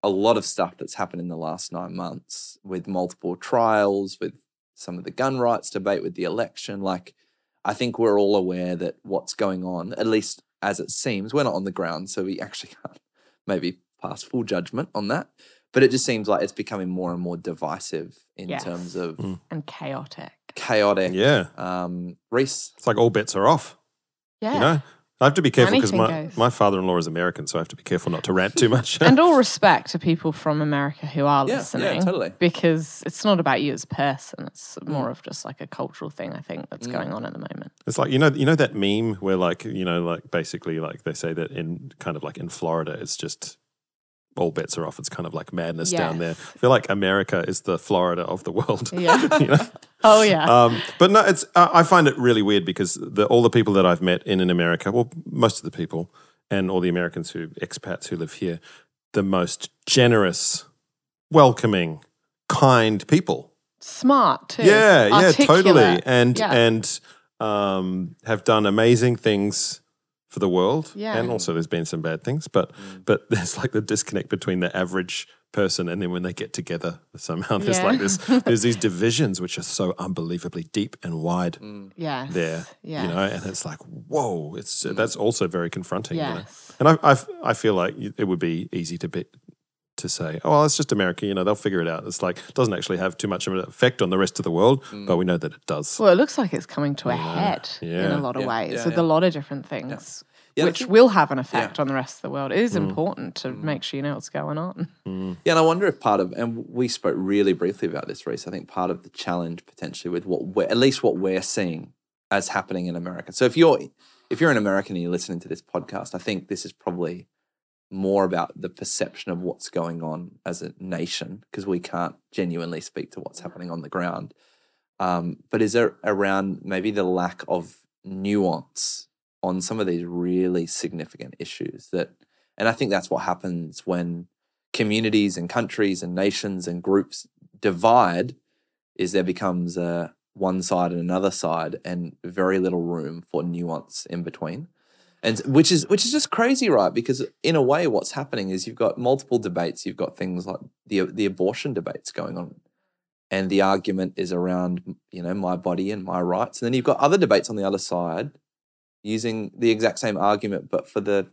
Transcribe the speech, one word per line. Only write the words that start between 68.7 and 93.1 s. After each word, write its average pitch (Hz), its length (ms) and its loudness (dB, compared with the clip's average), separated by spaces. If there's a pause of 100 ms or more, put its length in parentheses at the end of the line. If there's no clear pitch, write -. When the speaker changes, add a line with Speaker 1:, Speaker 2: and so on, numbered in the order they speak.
Speaker 3:
things 101 640 0 (500)
for - 80 -10
the 98 100 0
world. 101 460 2
Speaker 2:
Yeah. 208 240 -4
Speaker 3:
And 120 120 -2
also 95 220 -4
there's 82 140 -2
been 82 180 -4
some 82 160 -6
bad 80 240 -6
things, 143 240 -4
but, - 240 0
Speaker 1:
Mm. 95 320 -18
Speaker 3:
but 104 220 2
<laughs> - 40 -8
there's, 95 280 -2
like, - 140 -4
the 107 100 0
disconnect - 480 -4
between 92 300 -2
the 90 140 -2
average 92 540 -4 (240)
person 95 360 0
and 87 120 -4
then 87 120 -4
when 90 100 -4
they 90 100 -6
get - 200 -10
together, 85 480 -6 (160)
somehow 95 420 -4
there's, 104 200 0
Speaker 2:
Yeah. 185 60 2
Speaker 3:
like, 262 140 2
this, 101 180 0
Speaker 2:
<laughs> 247 300 2
Speaker 3:
there's 107 160 2
these 113 140 2
divisions 104 640 0
which 90 180 -6
are 85 60 -8
so 90 340 -2
unbelievably 87 760 -6
deep 104 300 -4
and 82 180 -6
wide 87 400 -2
Speaker 1:
Mm. 101 360 -16
Speaker 2:
Yes. 139 360 -8
Speaker 3:
there, 82 340 -4 (160)
Speaker 2:
Yes. 151 200 -8
Speaker 3:
you 92 100 -4
know, 87 80 -2
and - 240 -4
it's - 200 -6
like, 151 180 -10
whoa, 104 720 -6
it's, - 300 -6
Speaker 1:
Mm. 107 120 -4
Speaker 3:
that's 107 200 0
also 104 320 0
very 85 200 -2
confronting, 95 500 -6
you 156 40 -4
know? 131 120 -4 (120)
Speaker 2:
Yes. - 320 -16
Speaker 3:
And - 100 6
I, 160 140 6
I 143 100 8
f-, - 160 2 (140)
I 113 120 0
feel 107 200 2
like 90 240 0
y-, 104 180 -8
it 113 80 0
would 92 140 0
be 82 340 -4
easy 85 260 -6
to 85 100 -6
be, 85 160 -8 (720)
to - 120 -8
say, 80 360 -6
"Oh, - 80 0
well, 151 120 6
it's 147 140 2
just 147 140 -2
America, 95 340 0
you 98 80 -2
know, 92 100 0
they'll 104 100 2 (120)
figure 95 160 0
it 82 60 -2
out." 82 180 -6
It's - 160 -6
like, 90 160 -2 (100)
it - 60 -20
doesn't 117 180 2
actually 92 260 -4
have 92 200 -4